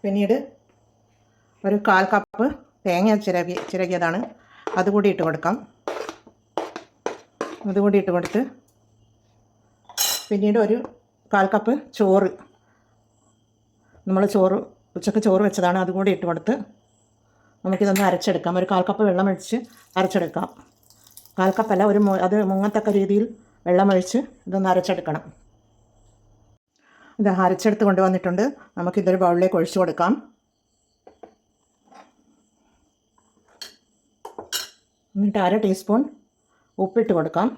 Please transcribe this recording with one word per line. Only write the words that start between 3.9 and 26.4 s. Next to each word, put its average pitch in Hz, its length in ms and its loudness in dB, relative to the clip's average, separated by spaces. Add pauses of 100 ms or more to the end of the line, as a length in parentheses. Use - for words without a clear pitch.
അതുകൂടി 202 320 2
ഇട്ട് 170 140 -4
കൊടുക്കാം. 165 300 -2 (2250)
അതുകൂടി 202 320 2
ഇട്ട് 196 120 -2
കൊടുത്ത് 175 260 -2 (1900)
പിന്നീട് 208 360 2
ഒരു 226 140 0 (560)
കാൽ 190 200 4
കപ്പ് 220 200 0 (240)
ചോറ്, 190 320 4 (1800)
നമ്മൾ 190 180 2 (120)
ചോറ്, 185 220 2 (380)
ഉച്ചക്ക് 214 320 -2
ചോറ് 190 200 4
വെച്ചതാണ്, 180 360 0
അതുകൂടി 190 320 0
ഇട്ട് 180 140 -8
കൊടുത്ത് 220 240 -2 (1080)
നമുക്കിതൊന്ന് 190 460 0
അരച്ചെടുക്കാം. 180 520 -2
ഒരു 185 120 -2
കാൽ 185 160 2
കപ്പ് 214 220 0
വെള്ളം 190 200 0
ഒഴിച്ച് 214 260 -6 (420)
അരച്ചെടുക്കാം. 175 500 -2 (880)
കാൽ 190 200 2
കപ്പല്ല, 214 340 0
ഒരു 202 140 2
മു-, 190 200 0
അത് 208 100 0 (140)
മുങ്ങത്തക്ക 208 460 0
രീതിയിൽ 202 280 2 (440)
വെള്ളം 185 240 4
ഒഴിച്ച് 185 280 0 (280)
ഇതൊന്ന് 190 240 -2
അരച്ചെടുക്കണം. 180 520 -2 (2000)